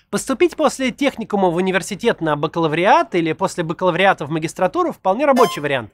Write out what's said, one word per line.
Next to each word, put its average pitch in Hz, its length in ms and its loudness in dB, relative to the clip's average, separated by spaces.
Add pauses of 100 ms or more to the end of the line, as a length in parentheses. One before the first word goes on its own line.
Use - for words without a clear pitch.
Поступить 262 460 0
после 262 360 0
техникума 208 580 -2
в 165 80 0
университет 185 640 -2
на 151 160 2
бакалавриат 165 760 2
или 160 180 0
после 180 320 -4
бакалавриата 175 600 0
в 135 40 -6
магистратуру 185 640 -2
вполне 214 320 -2
рабочий 254 340 2
вариант. 139 340 -4